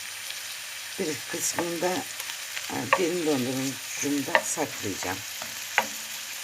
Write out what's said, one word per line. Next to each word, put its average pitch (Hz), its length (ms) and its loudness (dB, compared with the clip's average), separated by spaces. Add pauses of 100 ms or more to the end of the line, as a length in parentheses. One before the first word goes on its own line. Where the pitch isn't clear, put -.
(1000)
Bir 185 80 2 (240)
kısmını 170 500 0
da, 180 100 4 (800)
e, - 60 -2 (220)
derin 170 280 4
dondurucumda 135 1200 2
saklayacağım. 104 720 0 (1300)